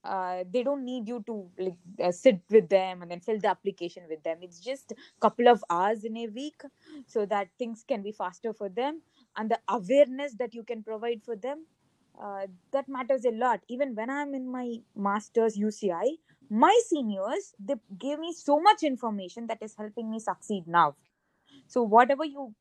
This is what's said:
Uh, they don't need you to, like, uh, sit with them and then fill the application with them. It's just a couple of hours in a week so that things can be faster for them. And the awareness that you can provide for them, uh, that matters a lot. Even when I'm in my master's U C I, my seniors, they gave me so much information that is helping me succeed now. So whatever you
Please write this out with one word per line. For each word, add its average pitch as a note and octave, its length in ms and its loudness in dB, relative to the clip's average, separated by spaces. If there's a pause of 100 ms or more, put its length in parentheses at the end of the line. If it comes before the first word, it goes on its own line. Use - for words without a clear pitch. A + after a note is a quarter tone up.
Uh, F#3 380 -4 (100)
they B3 120 2
don't C#4 200 -2
need B3 220 -6
you A#3+ 200 -8
to, G#3 220 -10 (100)
like, F#3 180 -4 (260)
uh, F3+ 80 2
sit F3+ 300 6 (100)
with G#3 180 8
them F#3 340 2
and E3+ 80 -14
then F3 100 -8
fill A3 180 -4
the G3+ 100 0
application F3+ 600 -4
with D#3 160 -10
them. E3 180 -6
It's F3 160 -20
just A#3+ 320 -12
a A3 60 -12 (240)
couple A#3 260 4
of A#3+ 240 8
hours G3 320 0
in A3 140 -8
a A#3 100 -8
week C4 360 -12 (440)
so G#3+ 200 -2
that G3+ 300 -4
things A#3 300 -10
can G#3+ 160 -4
be G3+ 80 -8
faster G#3 420 -8
for G#3 160 -8
them. C4+ 340 -4 (340)
And A3 120 -6
the A3+ 200 0
awareness B3+ 720 2
that A#3 140 -6
you A3+ 100 -14
can A3+ 180 -10
provide A3 400 -6
for A#3 140 -8
them, C#4+ 300 -10 (540)
uh, G3 260 -10 (260)
that C4+ 160 -2
matters B3+ 360 -2
a B3 60 4
lot. A3+ 380 0
Even B3+ 260 -4
when A3+ 160 -4
I'm C#4+ 240 -4
in B3+ 160 -6
my B3 280 -6 (180)
master's G#3 600 0
U G#3 140 0
C G3+ 220 -4
I, A3+ 240 -2 (340)
my D4+ 260 6 (120)
seniors, A#3+ 680 -4 (100)
they C4+ 120 -2 (200)
gave C#4 220 -6
me E4 140 -8
so D4 260 2
much G#4 240 4
information A3+ 640 -4
that A3 160 -8
is A3 140 -14
helping G#3+ 340 -8
me A3+ 80 -6
succeed F#3+ 480 -6
now. E3 300 4 (720)
So B3 160 2
whatever B3 400 6
you C#4 360 -10